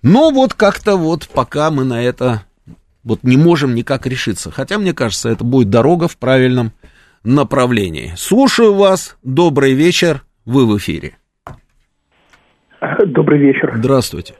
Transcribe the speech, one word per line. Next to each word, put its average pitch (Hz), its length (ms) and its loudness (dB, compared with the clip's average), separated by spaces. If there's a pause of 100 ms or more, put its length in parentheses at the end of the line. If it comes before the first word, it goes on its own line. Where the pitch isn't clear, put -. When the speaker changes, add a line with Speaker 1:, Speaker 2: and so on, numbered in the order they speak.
Speaker 1:
Но 269 300 6
вот 262 220 0
как-то 202 420 0
вот 165 360 -4
пока 147 380 -4
мы 135 140 -2
на 120 180 -4
это 123 400 -2 (600)
вот 113 180 -4
не 123 140 4
можем 143 400 2
никак 127 320 -4
решиться. 120 420 -6
Хотя, 151 260 -8
мне 196 160 -2
кажется, 117 360 -4
это 113 160 -4
будет 120 260 2
дорога 156 380 2
в - 80 -8
правильном 123 560 0 (520)
направлении. 113 920 -2
Слушаю 226 580 2
вас. 196 500 0
Добрый 139 500 2
вечер. 160 480 0 (240)
Вы 123 200 2
в 104 120 0
эфире. - 400 -10 (1900)
Speaker 2:
Добрый 151 360 0
вечер. 135 360 0
Speaker 1:
Здравствуйте. 127 640 -2